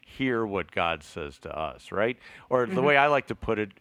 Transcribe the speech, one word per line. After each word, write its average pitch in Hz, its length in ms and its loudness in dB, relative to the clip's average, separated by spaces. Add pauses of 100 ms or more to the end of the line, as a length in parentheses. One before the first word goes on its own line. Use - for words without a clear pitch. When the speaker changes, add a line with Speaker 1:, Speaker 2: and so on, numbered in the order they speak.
Speaker 1:
hear 120 400 -2
what 95 240 -4
God 85 320 -2
says 76 380 -12
to 73 180 -10
us, 76 320 -8
right? 110 260 -2 (320)
Or 123 180 2
the 98 80 -6
Speaker 2:
Mm-hmm. 127 100 2
Speaker 1:
way 143 120 6
I 139 120 6
like 143 180 2
to - 80 -6
put 110 240 -2
it, 104 220 -4